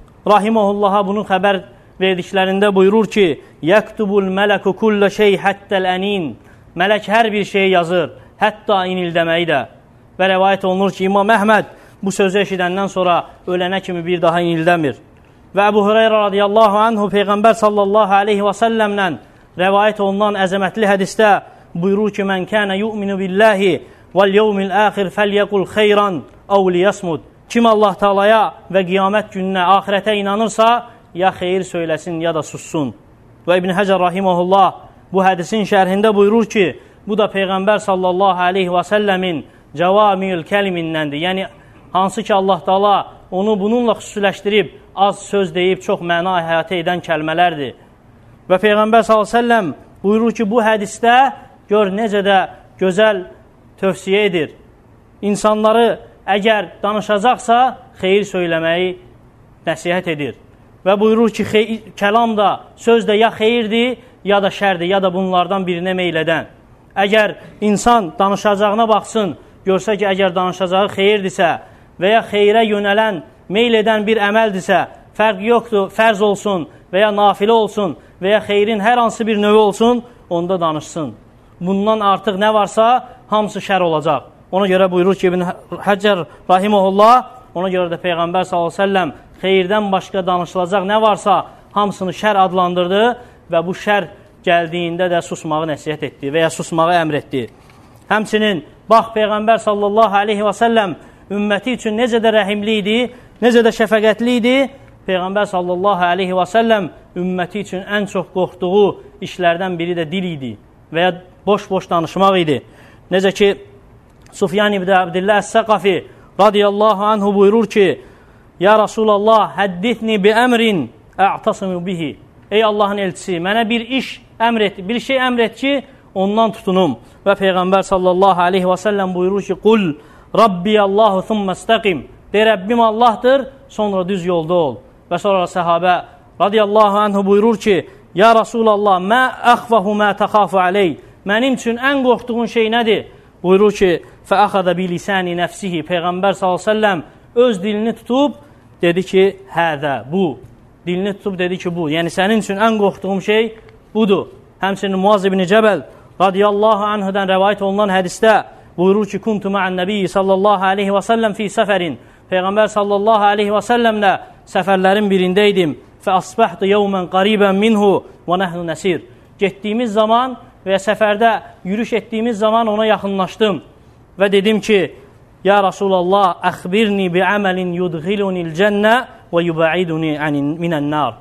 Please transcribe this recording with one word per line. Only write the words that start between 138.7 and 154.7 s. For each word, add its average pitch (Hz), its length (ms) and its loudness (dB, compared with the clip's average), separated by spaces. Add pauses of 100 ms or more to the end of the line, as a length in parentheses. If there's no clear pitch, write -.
mə 240 300 2 (120)
əxvahu 214 520 2
mə 208 200 0
təxafu 196 440 0
aley." 180 400 0 (280)
Mənim 233 280 0
üçün 233 220 -4
ən 269 260 -2
qorxduğun 233 440 0
şey 220 220 0
nədir? 220 360 0 (380)
Buyurur 190 300 4
ki, 185 300 0 (260)
"Fə 196 80 2 (100)
əxədə 180 300 0
bi 185 120 -4
lisani 180 480 -4
nəfsihi." 175 460 -6
Peyğəmbər 180 500 -2
sallallahu 180 280 -2
aleyhi - 40 -16
və 214 80 0
səlləm 208 300 0 (320)
öz 240 280 2
dilini 214 300 -2
tutub 254 400 -2 (500)
dedi 175 200 0
ki, 190 340 2 (200)
"Hədə, 147 560 -2
bu." 170 260 -2 (480)
Dilini 185 260 -4
tutub 196 260 -8
dedi 180 200 -4
ki, 175 180 -6
"Bu." 165 140 -4
Yəni, 165 200 -2
sənin 202 280 0
üçün 196 180 -4
ən 220 220 0
qorxduğum 190 440 -2
şey 220 320 0 (400)
budur. 196 320 0 (360)
Həmçinin 196 340 -4